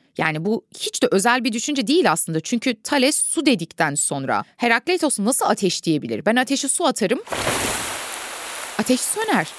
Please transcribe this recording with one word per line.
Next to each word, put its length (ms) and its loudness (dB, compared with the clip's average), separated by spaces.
Yani 260 0
bu 220 -2
hiç 240 -2
de 80 4
özel 340 2
bir 80 0
düşünce 340 -2
değil 260 4
aslında. 280 0
Çünkü 420 -2
Thales 340 2
su 300 0
dedikten 480 2
sonra 500 -2
Herakleitos 640 2
nasıl 280 0
ateş 360 0
diyebilir? 440 -2
Ben 100 2
ateşe 320 0
su 180 0
atarım, 360 0
ateş 220 2
söner." 480 0